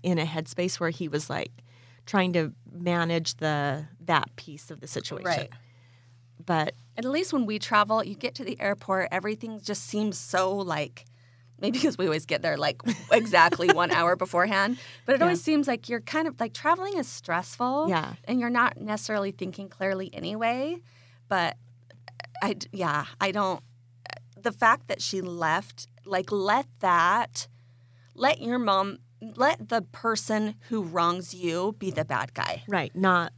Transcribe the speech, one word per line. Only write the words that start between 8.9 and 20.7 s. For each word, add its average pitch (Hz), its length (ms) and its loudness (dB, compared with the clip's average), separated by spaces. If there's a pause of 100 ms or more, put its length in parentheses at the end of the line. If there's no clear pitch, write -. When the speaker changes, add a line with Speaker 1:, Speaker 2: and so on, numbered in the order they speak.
Speaker 2:
everything 214 520 -4
just 208 220 -4
seems 208 320 -2
so, 190 360 0
like, 170 520 -4 (560)
maybe 226 180 -2
'cause 285 180 2
we 180 80 -2
always 156 200 0
get 151 160 -2
there, - 160 0
like, 143 240 -2 (320)
exactly 170 580 6
one 175 200 4
Speaker 1:
<laughs> 170 60 2
Speaker 2:
hour 170 200 4
beforehand. 196 600 2 (280)
But 262 100 4
it 262 40 2
Speaker 1:
Yeah. 330 80 6
Speaker 2:
always 349 140 4
seems 302 240 2
like 240 220 -2
you're 233 140 -4
kind 311 260 -2
of, 269 140 -6
like, 226 120 -2
traveling 370 440 0
is 269 100 -2
stressful. 247 800 -2
Speaker 1:
Yeah. 165 280 0 (100)
Speaker 2:
And 254 160 0
you're 240 80 -2
not 240 320 2
necessarily 208 500 -2
thinking 190 380 -10
clearly 190 440 -4
anyway. 240 640 -4 (500)